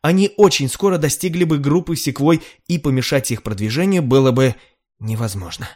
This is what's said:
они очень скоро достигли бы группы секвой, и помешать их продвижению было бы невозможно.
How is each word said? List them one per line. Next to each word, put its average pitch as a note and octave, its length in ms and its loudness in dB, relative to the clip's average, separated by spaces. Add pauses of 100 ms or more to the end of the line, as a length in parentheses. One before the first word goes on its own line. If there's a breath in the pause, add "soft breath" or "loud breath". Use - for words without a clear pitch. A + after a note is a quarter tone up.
они F#3+ 340 2
очень E3 320 4
скоро F#3 300 0
достигли E3 440 -2
бы D#3 140 0
группы D#3 380 0
секвой, D3 460 0 (260 loud breath)
и F3 100 -2
помешать C3+ 540 -2
их A2+ 100 -6
продвижению B2+ 640 -2
было C3 280 4
бы B2+ 240 2 (440 soft breath)
невозможно. G#2+ 760 -8